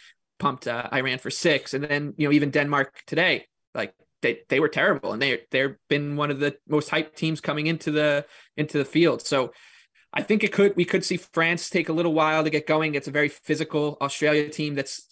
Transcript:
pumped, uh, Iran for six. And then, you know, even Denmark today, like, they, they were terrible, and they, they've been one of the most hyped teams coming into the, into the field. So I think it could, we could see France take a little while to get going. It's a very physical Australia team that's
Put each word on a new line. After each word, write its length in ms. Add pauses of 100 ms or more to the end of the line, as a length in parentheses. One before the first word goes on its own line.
(400)
pumped, 280
uh, 240
Iran 280
for 100
six. 440
And 120
then, 320
you 100
know, 60
even 160
Denmark 580
today, 400 (260)
like, 200 (280)
they, 180 (100)
they 100
were 80
terrible, 460
and 80
they, 200 (100)
they've 260 (100)
been 300
one 120
of 120
the 160 (100)
most 220
hyped 260
teams 240
coming 280
into 240
the, 340 (320)
into 200
the 60
field. 380
So 320 (580)
I 120
think 200
it 80
could, 240
we 80
could 220
see 120
France 520
take 180
a 60
little 200
while 300
to 60
get 180
going. 280
It's 120
a 40
very 180
physical 720
Australia 480
team 260
that's 360